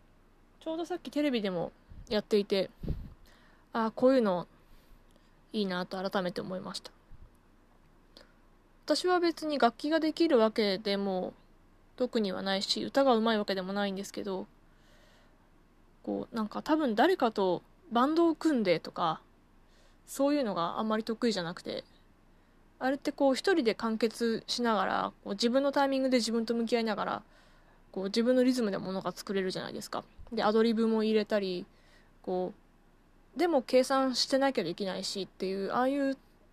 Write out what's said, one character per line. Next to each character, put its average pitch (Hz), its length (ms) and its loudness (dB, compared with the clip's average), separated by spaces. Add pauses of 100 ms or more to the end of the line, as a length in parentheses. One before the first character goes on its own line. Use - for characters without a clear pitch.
(600)
ち - 80 -14
ょ 320 80 -4
う - 20 -4
ど 339 80 -6
さ 359 100 -6
っ 339 40 -8
き - 100 -14
テ 294 140 -2
レ 294 80 2
ビ 233 100 0
で 196 80 -4
も 170 220 -4 (360)
や 214 120 -2
っ 202 40 -2
て - 140 2
い 202 80 2
て、 196 240 0 (1040)
あ 226 140 0
ー、 220 40 -4
こ 254 180 4
う 269 60 6
い 262 40 4
う - 20 4
の 180 260 0 (1040)
い 214 120 -2
い - 20 0
な 180 220 -4
と 190 100 -10
改 190 240 -2
め 180 100 -2
て - 100 -6
思 185 140 -10
い 185 40 -10
ま 190 160 -12
し - 40 -12
た。 - 120 -16 (1900)
私 302 220 2
は 359 120 4
別 330 280 0
に 302 100 -2
楽 - 180 2
器 - 140 -6
が 320 100 2
で 311 140 0
き 330 140 2
る 302 100 6
わ 220 140 4
け 202 260 0
で 202 200 -2
も 190 360 -2 (640)
特 247 220 -2
に 202 120 -2
は 190 120 -8
な 196 120 -2
い 196 60 -2
し、 220 220 -4
歌 269 200 0
が 262 120 6
上 220 160 2
手 220 40 2
い 214 40 0
わ 208 60 -4
け 196 100 -2
で 190 80 -4
も 190 100 -6
な 202 140 -2
い 196 40 -4
ん 190 40 -6
で 196 80 -8
す - 100 -14
け 202 100 -8
ど、 196 220 -6 (1600)
こ 202 280 -6
う、 - 40 -10
な 226 80 -2
ん 208 60 -4
か 208 120 -8
多 302 140 2
分 302 180 0
誰 311 240 4
か 247 140 2
と 190 320 0 (280)
バ 240 140 4
ン 302 80 0
ド 339 160 4
を 311 60 0
組 302 240 2
ん 220 40 0
で 175 160 2
と - 120 -12
か、 165 300 -4 (840)
そ 277 240 0
う 294 60 2
い 294 40 2
う 277 40 0
の 208 100 -2
が 175 240 -2
あ 220 60 -2
ん 220 40 -2
ま 214 100 2
り 220 60 -2
得 226 240 -2
意 220 60 2
じ 196 60 -2
ゃ 175 40 -4
な 170 120 -8
く - 80 -16
て、 - 200 -8 (920)
あ 262 120 -2
れ 277 80 0
っ - 20 -20
て - 140 -4
こ 277 180 4
う 254 40 2
一 - 180 2
人 330 100 4
で 220 100 2
完 226 240 -2
結 226 500 -2
し - 140 -4
な 233 140 2
が 190 100 2
ら、 196 280 0 (100)
こ - 80 -10
う - 20 -4
自 233 160 0
分 269 140 2
の 285 80 2
タ 277 140 2
イ - 20 2
ミ 269 120 0
ン 262 40 0
グ 262 60 0
で 254 80 4
自 226 160 0
分 226 120 -2
と 233 80 -2
向 233 120 -2
き 233 100 0
合 233 60 0
い - 20 -2
な 214 140 -2
が 180 80 -4
ら、 - 180 -4 (720)
こ 196 80 -6
う - 40 -4
自 196 160 0
分 247 140 2
の 254 80 4
リ 262 80 4
ズ 254 120 -2
ム 208 60 0
で 190 80 -2
も 185 140 -6
の 190 100 -4
が 180 120 -4
作 - 200 -8
れ 196 80 0
る 185 80 -2
じ - 100 -6
ゃ - 40 -6
な - 60 -10
い - 40 -12
で - 80 -10
す - 80 -14
か。 - 140 -8 (300)
で、 220 100 0
ア 214 80 4
ド 226 100 4
リ 226 120 4
ブ 226 120 2
も 220 200 2
入 220 80 2
れ 214 100 2
た 208 160 -2
り、 190 260 -4 (560)
こ 185 320 -4 (800)
う、 - 60 -6
で 349 80 2
も 302 140 2
計 254 240 4
算 269 300 2
し - 120 0
て 269 100 2
な 269 140 4
き - 80 -2
ゃ 190 60 0
で 170 100 -4
き 208 100 -6
な 190 120 -4
い 190 80 -6
し - 160 -6
っ 175 60 -8
て - 180 -8
い 190 80 -2 (120)
う、 - 60 -4
あ 247 120 0
あ 254 40 2
い 277 100 0
う 269 200 -2 (340)